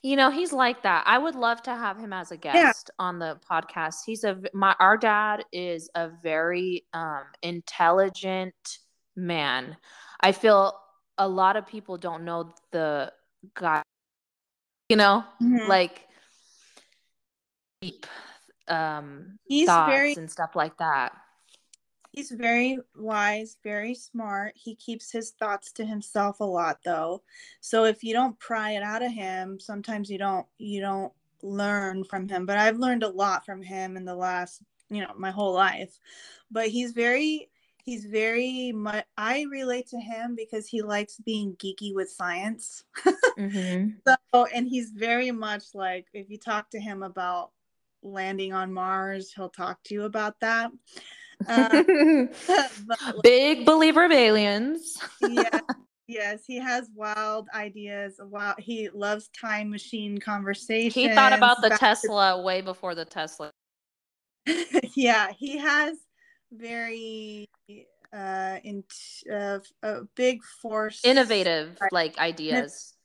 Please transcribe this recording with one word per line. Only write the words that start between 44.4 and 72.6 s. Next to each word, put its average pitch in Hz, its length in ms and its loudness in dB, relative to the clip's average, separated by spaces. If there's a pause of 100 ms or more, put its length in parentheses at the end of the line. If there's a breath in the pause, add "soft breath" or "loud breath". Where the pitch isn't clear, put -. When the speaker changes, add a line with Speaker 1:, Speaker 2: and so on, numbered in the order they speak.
Speaker 2:
and 247 140 -2
he's 240 240 -6
very 240 400 -2
much 214 320 -6 (100)
like, 185 380 -6
if 202 180 -14
you 214 80 -16
talk 208 320 -6
to 220 80 -12
him 202 240 -10
about 180 480 -6 (500)
landing 190 520 -6
on 190 200 -4
Mars, 190 600 -4
he'll 190 140 -10
talk 180 380 -10
to 208 80 -10
you 208 100 -4
about 214 340 -4
that. 226 320 -2 (800 loud breath)
Uh, 269 340 6
Speaker 1:
<laughs> 302 440 8 (120)
Speaker 2:
<laughs> - 80 -12
but, 294 260 4 (140)
like 226 380 -4
Speaker 1:
Big 254 420 8
believer 311 380 8
of 339 80 6
aliens. 220 840 4 (160)
<laughs> - 160 0
Speaker 2:
Yeah. 320 300 0 (480)
Yes, 214 400 -8
he 247 140 -8
has 247 340 -4
wild 214 580 -6
ideas. 202 720 -10
Wow, 202 340 -6
he 214 340 -8
loves 208 460 -6
time 214 320 -6
machine 208 500 -8
conversations. 214 760 -4
Speaker 1:
He 247 180 2
thought 262 200 8
about 247 280 6
the 226 100 6
Speaker 2:
Back 214 100 2
to 254 60 6
Speaker 1:
Tesla 208 540 4
way 185 200 0
before 185 340 -8
the 165 100 -8
Tesla. 156 460 -10 (960)
Speaker 2:
<laughs> 330 480 -2
Yeah, 220 420 2
he 277 220 -10
has 302 380 0 (560)
very, 226 960 -10 (640)
uh, 190 500 -8
int-, - 640 -16
uh, 202 300 -6
f-, - 140 -18 (100)
a 214 200 -8 (120)
big 254 300 0 (180)
force 214 420 -6
Speaker 1:
Innovative, 190 760 4
Speaker 2:
Right. 196 120 0
Speaker 1:
like, 165 260 0
ideas. 156 720 -4 (120)